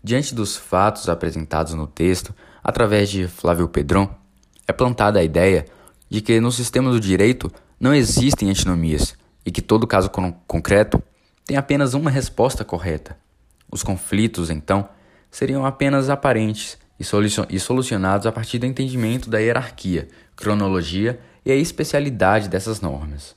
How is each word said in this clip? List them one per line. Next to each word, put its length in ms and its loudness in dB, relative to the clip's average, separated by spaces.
Diante 300 -2
dos 240 -4
fatos 500 0
apresentados 680 -4
no 100 -6
texto, 480 -2
através 440 2
de 200 -4
Flávio 420 0
Pedron, 400 2
é 60 -4
plantada 480 2
a 40 4
ideia 420 4
de 120 -2
que 180 2
no 100 2
sistema 400 0
do 80 2
direito 540 2
não 160 2
existem 560 2
antinomias 640 0
e 60 -4
que 100 -4
todo 240 2
caso 240 2
con-, 220 -4
concreto 560 2
tem 120 -2
apenas 360 0
uma 160 0
resposta 540 0
correta. 540 -6
Os 140 -8
conflitos, 680 -2
então, 380 -2
seriam 360 -2
apenas 440 0
aparentes 680 -2
e 60 -10
solucion-, 460 0
e 100 -4
solucionados 680 0
a 60 2
partir 260 -6
do 80 -2
entendimento 640 -2
da 100 0
hierarquia, 680 -2
cronologia 840 -2
e 80 0
a 40 6
especialidade 920 0
dessas 320 -4
normas. 580 -8